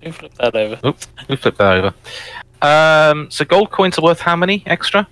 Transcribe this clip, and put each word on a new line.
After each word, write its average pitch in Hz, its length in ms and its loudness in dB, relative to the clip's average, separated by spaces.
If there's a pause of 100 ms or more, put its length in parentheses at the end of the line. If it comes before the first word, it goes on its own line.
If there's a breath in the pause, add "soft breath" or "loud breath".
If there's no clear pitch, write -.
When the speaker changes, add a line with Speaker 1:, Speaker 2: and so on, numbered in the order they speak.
Speaker 1:
Who 165 100 -12
flipped - 260 -20
that 120 160 -2
over? 110 320 -2
Speaker 2:
Oops, - 200 -6 (200)
who 139 100 -6
flipped - 220 -2
that 98 140 4
over? 92 220 0 (680 loud breath)
Um, 151 680 4
so - 140 -4
gold 190 260 2
coins 185 280 0
are 160 40 -4
worth 170 180 2
how 170 160 0
many 190 300 -2
extra? 196 460 -2